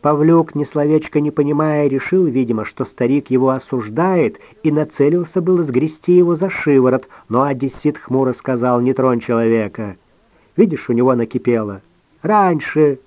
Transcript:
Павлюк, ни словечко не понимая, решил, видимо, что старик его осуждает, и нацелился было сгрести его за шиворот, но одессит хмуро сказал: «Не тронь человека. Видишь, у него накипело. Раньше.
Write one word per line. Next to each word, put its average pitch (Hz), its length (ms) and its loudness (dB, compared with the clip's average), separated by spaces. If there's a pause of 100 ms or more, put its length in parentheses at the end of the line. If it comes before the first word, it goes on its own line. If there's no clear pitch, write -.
Павлюк, 156 520 2
ни 147 80 -2
словечко 156 560 -2
не 147 140 -2
понимая, 147 560 0
решил, 175 360 0
видимо, 120 400 -2
что - 200 -8
старик 135 460 -2
его 131 200 2
осуждает, 131 880 -2 (240)
и 160 80 0
нацелился 156 720 -2
было 175 220 0
сгрести 151 480 -2
его 175 240 4
за 185 120 -2
шиворот, 135 600 0 (200)
но 123 140 0
одессит 139 560 -4
хмуро 131 360 -2
сказал: 123 460 -2
«Не 127 140 0
тронь 131 240 0
человека. 113 760 -2 (600)
Видишь, 190 320 0
у 127 40 -2
него 123 240 2
накипело. 113 640 -4 (420)
Раньше. 156 840 0